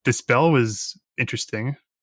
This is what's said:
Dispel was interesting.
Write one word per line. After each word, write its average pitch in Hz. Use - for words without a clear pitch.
Dispel 135
was 113
interesting. 120